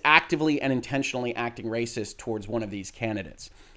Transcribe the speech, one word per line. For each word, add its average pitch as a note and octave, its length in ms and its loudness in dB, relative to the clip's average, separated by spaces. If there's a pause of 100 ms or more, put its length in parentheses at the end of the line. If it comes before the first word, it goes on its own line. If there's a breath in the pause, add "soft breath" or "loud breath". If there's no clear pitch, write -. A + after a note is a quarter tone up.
actively D#3 560 6
and C3+ 140 2
intentionally B2+ 600 -2
acting A#2+ 320 -6
racist A#2 500 -2
towards A2 320 -6
one A2+ 140 -2
of G#2 60 -6
these G2 220 -8
candidates. G2+ 580 -6 (280 soft breath)